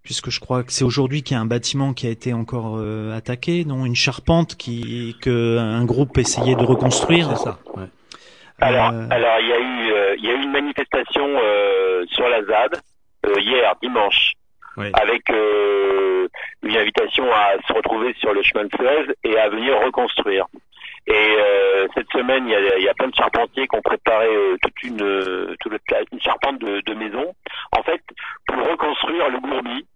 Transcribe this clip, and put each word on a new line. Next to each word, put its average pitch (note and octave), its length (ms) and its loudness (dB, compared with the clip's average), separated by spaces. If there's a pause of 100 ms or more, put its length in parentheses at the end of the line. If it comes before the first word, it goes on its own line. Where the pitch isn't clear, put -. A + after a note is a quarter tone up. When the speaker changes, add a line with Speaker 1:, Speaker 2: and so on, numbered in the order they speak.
Speaker 1:
Puisque - 300 -8
je - 80 -4
crois B2+ 240 -4
que B2+ 80 -10
c'est - 120 -2
aujourd'hui C3 380 0
qu'il C3 140 -4
y - 20 0
a A2+ 40 0
un A2 40 -2
bâtiment B2+ 480 -2
qui B2 140 -6
a - 20 -2
été A#2+ 240 -6
encore, A2+ 460 -6
euh, A2 360 -6
attaqué, C#3+ 480 -4
non ? C3 220 -4
Une A#2+ 100 0
charpente E3 600 2
qui, A#2 680 -8
que A#2 380 2
un A2+ 260 0
groupe B2+ 320 2
essayait B2+ 380 2
de B2 80 2
reconstruire. C3 760 4
Speaker 2:
C'est - 60 -4
ça, G#2 160 -6 (160)
ouais. F#2+ 80 -10 (800)
Speaker 3:
Alors, A#2+ 320 4
Speaker 1:
Euh, A2+ 180 -6
Speaker 3:
alors, A#2 300 4
il A#2 80 -2
y - 20 2
a A#2+ 80 2
eu, A#2+ 320 -2
euh, G2+ 260 2
il G2+ 60 -10
y A2 60 -2
a A#2+ 40 2
eu C3+ 80 0
une C#3 100 -4
manifestation, C#3+ 760 -2
euh, G2+ 800 2
sur - 220 0
la A2+ 160 2
zad, A#2+ 340 2 (460)
euh, G2+ 160 4
hier, A2+ 400 2
dimanche, A2+ 500 2 (460)
Speaker 2:
Oui. G2+ 160 -6
Speaker 3:
avec, G#2+ 360 0
euh, G2 1000 2 (340)
une G#2+ 140 0
invitation G#2+ 560 0
à G2+ 220 4 (120)
se - 60 -2
retrouver A2+ 440 -2
sur A2 160 0
le G2 100 2
chemin G#2+ 200 2
de G2+ 100 -6
Suez C#3 400 0 (120)
et A2 120 2
à G#2+ 120 4
venir A#2+ 340 2
reconstruire. G#2+ 640 0 (600)
Et, G#2+ 80 0
euh, G2+ 840 4
cette - 180 -4
semaine, C3 340 0
il A2 40 0
y G#2+ 40 4
a, G2 220 2
il F#2+ 80 2
y - 20 4
a F#2+ 60 2
plein C3 160 -2
de B2+ 60 -10
charpentiers C3 520 0
qui - 80 -2
ont G#2 60 -2
préparé, A2 520 2
euh, G2 280 2
toute - 220 -6
une, A#2 180 -8
euh, F#2 580 -2
toute G#2+ 140 -8 (400)
une - 80 -12
charpente C3+ 400 -2
de, G2+ 180 -4
de G#2 140 -8
maisons. A2 420 -8 (420)
En A2 60 0
fait, - 180 -2 (460)
pour - 220 -2
reconstruire E3 640 -2
le B2+ 100 -6
Gourbi B2+ 440 -6 (100)